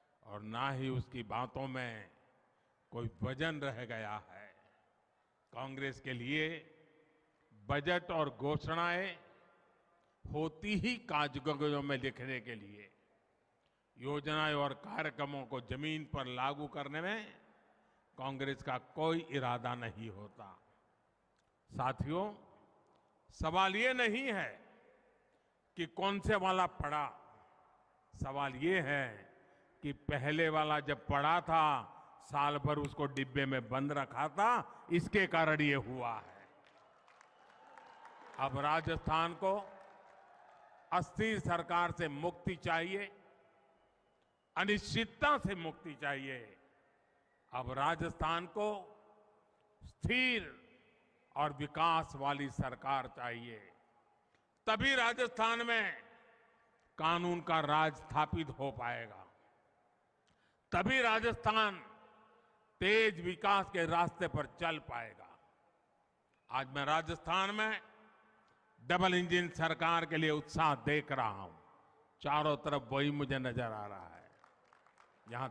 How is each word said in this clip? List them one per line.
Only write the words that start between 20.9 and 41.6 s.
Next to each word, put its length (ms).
साथियों, 540
सवाल 460
ये 180
नहीं 380
है 180
कि 100
कौन 340
से 140
वाला 320
पड़ा, 400
सवाल 420
ये 240
है 280
कि 100
पहले 560
वाला 320
जब 260
पड़ा 340
था, 500
साल 340
भर 200
उसको 280
डिब्बे 400
में 220
बंद 240
रखा 360
था, 640
इसके 340
कारण 340
ये 140
हुआ 400
है। 180
अब 180
राजस्थान 760
को 180
अस्थिर 460
सरकार 540